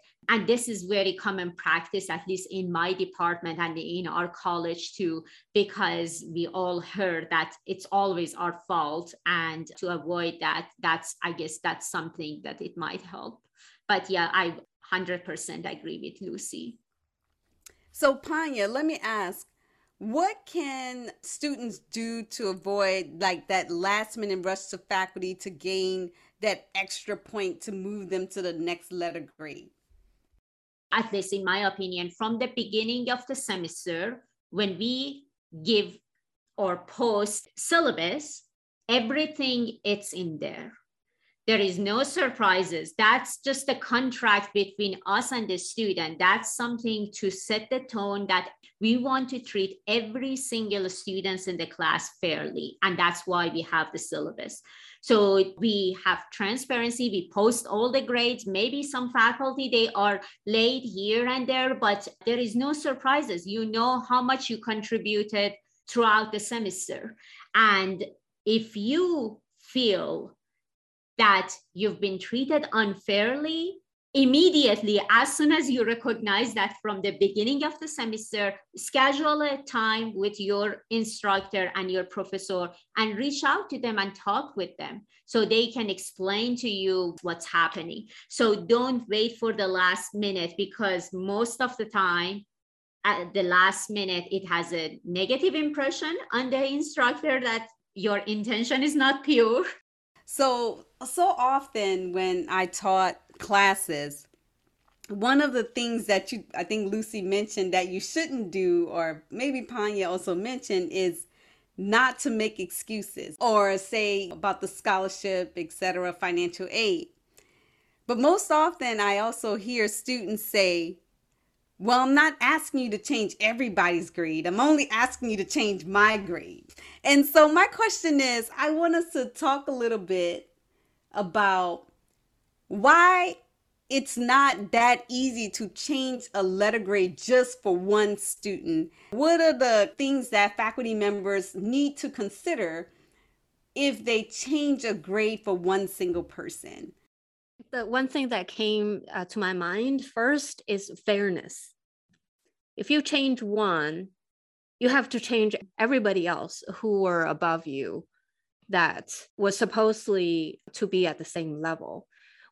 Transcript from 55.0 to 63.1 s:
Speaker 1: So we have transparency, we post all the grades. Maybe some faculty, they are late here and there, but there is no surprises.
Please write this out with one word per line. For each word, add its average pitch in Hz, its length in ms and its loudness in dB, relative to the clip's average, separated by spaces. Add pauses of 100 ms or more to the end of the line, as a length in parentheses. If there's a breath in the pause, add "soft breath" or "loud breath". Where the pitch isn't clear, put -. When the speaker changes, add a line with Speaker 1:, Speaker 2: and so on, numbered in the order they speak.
Speaker 1:
So 202 420 6 (140)
we 202 480 0
have 180 260 -2
transparency, 233 800 -2
we 190 200 -4
post 226 380 2
all 226 240 0
the 269 100 2
grades. 240 460 -2
Maybe 233 340 -2
some 254 300 -6
faculty, 254 560 2
they 226 280 2
are 202 260 2 (260 loud breath)
late 233 360 2
here 214 440 -2
and 254 180 -2
there, 262 300 0
but 208 320 0 (180)
there 233 120 0
is 233 180 -2
no 269 160 0
surprises. 262 720 0